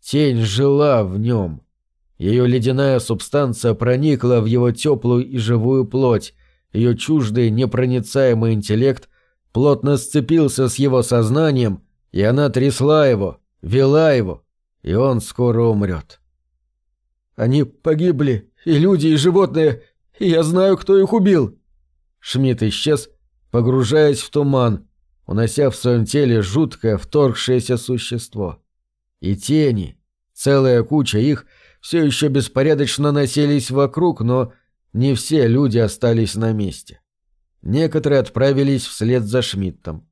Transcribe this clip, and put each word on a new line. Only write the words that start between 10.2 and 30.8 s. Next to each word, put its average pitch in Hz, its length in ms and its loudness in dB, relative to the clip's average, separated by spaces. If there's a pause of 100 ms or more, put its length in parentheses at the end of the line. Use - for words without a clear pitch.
с 120 80 -4
его 131 260 2
сознанием, 120 840 0 (260)
и 92 120 -2
она 127 280 2
трясла 139 560 2
его, 98 340 0 (220)
вела 135 500 2
его, 101 320 -2 (380)
и - 120 -4
он 123 260 0
скоро 120 420 -2
умрёт. 101 580 -2 (1160)
«Они 127 260 0
погибли, 151 880 -2 (140)
и 165 80 0
люди, 160 360 2
и 156 80 2
животные, 156 680 0 (360)
и 202 100 0
я 165 140 2
знаю, 185 340 2
кто 196 220 2
их 190 140 2
убил!» 185 440 2 (640)
Шмидт 127 460 -2
исчез, 143 440 -2 (440)
погружаясь 131 680 2
в - 100 -12
туман, 131 580 0 (360)
унося 113 460 0
в - 60 -10
своём 120 280 0
теле 120 380 0
жуткое 110 540 -2
вторгшееся 123 800 -2
существо. 113 840 -8 (600)
И 98 160 -4
тени, 127 640 -2 (340)
целая 131 480 2